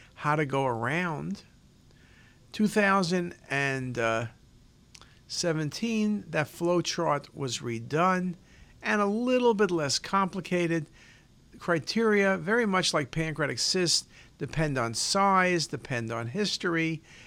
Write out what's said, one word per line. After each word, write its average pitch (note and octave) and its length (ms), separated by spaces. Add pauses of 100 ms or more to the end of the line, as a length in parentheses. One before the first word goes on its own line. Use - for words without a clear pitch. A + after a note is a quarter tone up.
(140)
how D3+ 220
to D3+ 100
go C3+ 200
around. D3+ 760 (1080)
Two G#3+ 160
thousand F#3+ 680 (160)
and B2 800 (960)
seventeen, G3+ 1040
that D#3 180
flow F3 340
chart D3+ 540
was C3 240
redone D#3 760 (480)
and G#3+ 180
a G3+ 60
little A#3+ 480
bit G3 160
less D3+ 260
complicated. F3 880 (720)
Criteria, G3 800
very G#3+ 300
much F#3 260
like D3+ 160
pancreatic D3 480
cysts, - 500 (300)
depend D3 400
on A#2 160
size, F#3 720
depend A#2 460
on A#2 160
history, E3 720 (240)